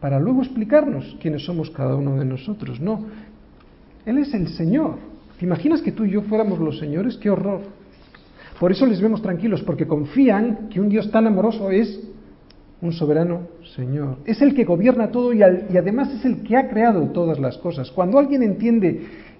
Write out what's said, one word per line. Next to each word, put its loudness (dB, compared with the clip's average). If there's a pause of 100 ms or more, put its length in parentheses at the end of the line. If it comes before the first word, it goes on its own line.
para 0
luego 2
explicarnos 0
quiénes -4
somos -4
cada -2
uno -2
de -2
nosotros. -6
No, -4 (1000)
Él 0
es -2
el -2
Señor. 0 (440)
¿Te -6
imaginas 0
que -2
tú -4
y 2
yo 0
fuéramos 0
los -2
señores? -4
¡Qué -2
horror! 0 (960)
Por 4
eso 4
les 2
vemos 2
tranquilos, -2
porque -2
confían 2
que -2
un 2
Dios 0
tan 4
amoroso 2
es 0 (800)
un -4
soberano 0 (260)
Señor. -6
Es -2
el 6
que 4
gobierna 2
todo 0
y 6
al-, 4
y 2
además 0
es -10
el -2
que 0
ha 2
creado 2
todas -2
las -4
cosas. -8
Cuando 2
alguien 2
entiende 2 (360)